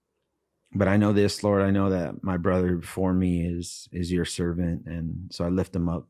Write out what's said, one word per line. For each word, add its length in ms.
But 140
I 100
know 160
this, 300
Lord, 200
I 80
know 200
that 320
my 140
brother 400
before 360
me 320
is, 480
is 200
your 120
servant. 640
And 460
so 120
I 40
lift 260
him 140
up 220